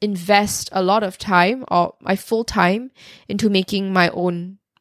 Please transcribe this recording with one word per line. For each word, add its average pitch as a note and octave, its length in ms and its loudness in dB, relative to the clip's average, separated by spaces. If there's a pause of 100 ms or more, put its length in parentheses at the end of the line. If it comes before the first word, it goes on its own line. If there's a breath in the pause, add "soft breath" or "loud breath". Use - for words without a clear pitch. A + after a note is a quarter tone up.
invest G3+ 680 0
a F#3+ 100 -2
lot G3+ 220 2
of F#3 140 -8
time G3 520 2
or F3 320 0
my G3 140 -2
full A3+ 280 -2
time G#3+ 480 0 (360 loud breath)
into G#3 220 0
making F#3+ 440 0
my F3+ 160 4
own F3+ 480 -4 (240)